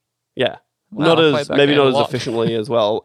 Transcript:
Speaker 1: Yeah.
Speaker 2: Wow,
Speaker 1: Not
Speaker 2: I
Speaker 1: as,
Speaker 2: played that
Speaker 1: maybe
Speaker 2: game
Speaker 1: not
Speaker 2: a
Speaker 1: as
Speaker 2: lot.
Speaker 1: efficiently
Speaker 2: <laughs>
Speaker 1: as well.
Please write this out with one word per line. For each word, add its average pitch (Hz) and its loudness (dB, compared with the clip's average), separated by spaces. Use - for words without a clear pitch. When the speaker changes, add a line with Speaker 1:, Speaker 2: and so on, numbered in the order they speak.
Speaker 1:
Yeah. - -2
Speaker 2:
Wow, 123 -4
Speaker 1:
Not 165 4
Speaker 2:
I 165 4
Speaker 1:
as, 151 4
Speaker 2:
played 143 -2
that - -4
Speaker 1:
maybe 143 4
Speaker 2:
game 147 2
Speaker 1:
not 139 4
Speaker 2:
a 135 4
Speaker 1:
as 131 0
Speaker 2:
lot. 143 0
Speaker 1:
efficiently 117 -4
Speaker 2:
<laughs> 113 -4
Speaker 1:
as 107 -8
well. 110 0